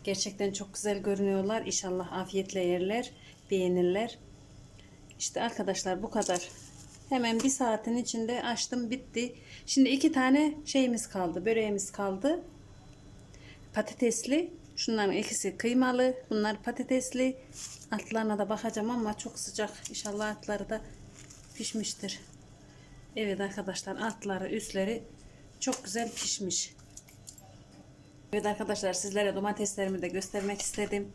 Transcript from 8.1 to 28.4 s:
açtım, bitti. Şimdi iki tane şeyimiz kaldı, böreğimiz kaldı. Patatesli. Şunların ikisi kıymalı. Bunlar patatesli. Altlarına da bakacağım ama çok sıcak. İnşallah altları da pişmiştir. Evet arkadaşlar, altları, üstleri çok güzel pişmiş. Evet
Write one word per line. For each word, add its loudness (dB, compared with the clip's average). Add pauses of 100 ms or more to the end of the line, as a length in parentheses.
açtım, -2
bitti. -4 (300)
Şimdi 8
iki 6
tane 6 (120)
şeyimiz 2
kaldı, 0
böreğimiz 2
kaldı. 0 (1300)
Patatesli. 2 (220)
Şunların 2
ikisi 0
kıymalı. 4 (140)
Bunlar 0
patatesli. 0 (540)
Altlarına 0
da 2
bakacağım 0
ama 0
çok -10
sıcak. -4 (180)
İnşallah -4
altları -4
da -2 (720)
pişmiştir. -4 (960)
Evet 0
arkadaşlar, -4
altları, -2
üstleri -2 (560)
çok -2
güzel -2
pişmiş. -2 (1600)
Evet 2